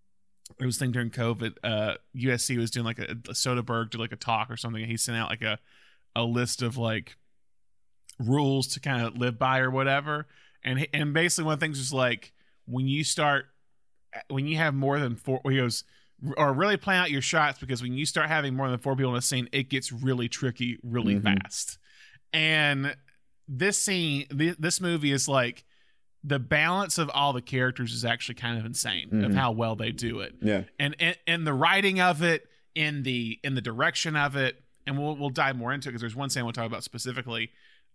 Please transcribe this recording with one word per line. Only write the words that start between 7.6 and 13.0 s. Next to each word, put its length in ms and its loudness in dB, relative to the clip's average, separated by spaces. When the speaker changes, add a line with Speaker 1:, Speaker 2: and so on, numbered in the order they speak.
Speaker 1:
rules 480 2
to 120 -6
kinda 360 -2
live 240 -2
by 200 4
or 120 2
whatever. 560 0
And 160 -2
he, 140 -2
and 200 0
basically 320 2
one 80 2
of 60 -2
the 60 0
things 120 -4
was, 160 -4
like, 400 0
when 220 -2
you 160 0